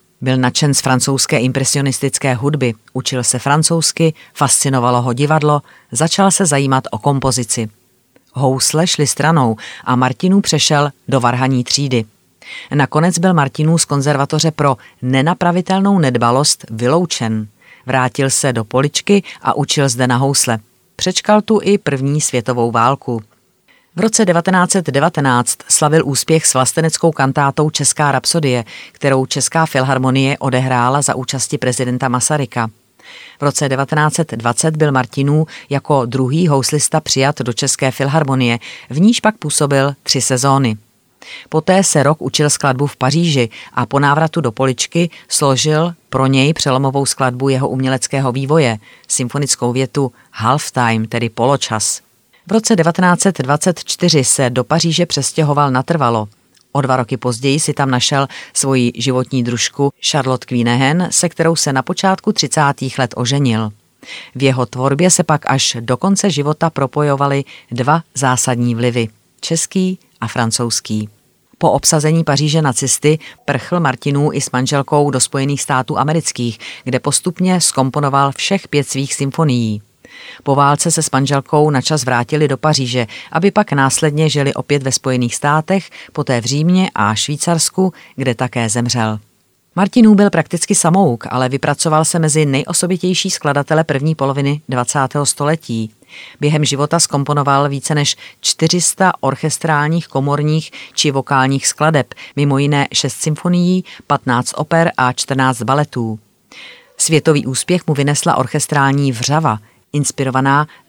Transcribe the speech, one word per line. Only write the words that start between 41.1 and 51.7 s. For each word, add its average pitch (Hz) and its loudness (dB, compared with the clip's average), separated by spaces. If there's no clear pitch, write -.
Poté 185 2
se 151 2
rok 151 2
učil 147 0
skladbu 135 0
v - -12
Paříži 135 0
a 123 -4
po 135 0
návratu 151 2
do 123 -2
Poličky 135 -2
složil 151 0
pro 131 0
něj 135 4
přelomovou 139 0
skladbu 131 -2
jeho 135 0
uměleckého 131 -2
vývoje, 135 0
symfonickou 131 -4
větu 131 -2
Halftime, 113 0
tedy 117 -4
poločas. 117 -2